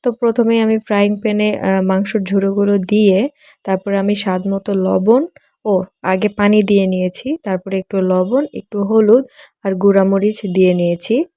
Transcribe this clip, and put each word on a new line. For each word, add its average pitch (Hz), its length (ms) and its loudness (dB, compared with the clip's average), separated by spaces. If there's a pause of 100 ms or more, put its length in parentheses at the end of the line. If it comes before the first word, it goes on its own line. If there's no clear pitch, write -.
তো 247 80 0
প্রথমেই 226 480 0
আমি 220 180 0
ফ্রাইং 208 400 0
প্যানে, 208 420 -2
আহ, 190 220 0
মাংসর 190 380 -2
ঝুড়োগুলো 196 580 0
দিয়ে 208 520 2 (340)
তারপরে 196 360 -2
আমি 202 160 0
স্বাদ 185 320 -4
মতো 196 260 -4
লবণ, 190 520 2 (400)
ও 190 180 0 (180)
আগে 190 280 -2
পানি 208 320 2
দিয়ে 196 260 2
নিয়েছি, 185 560 -4
তারপরে 190 340 -6
একটু 190 240 -4
লবণ, 190 520 0
একটু - 300 -8
হলুদ 220 400 4 (400)
আর 190 120 -4
গুঁড়ামরিচ 196 640 2 (140)
দিয়ে 185 200 4
নিয়েছি। 175 500 -2 (140)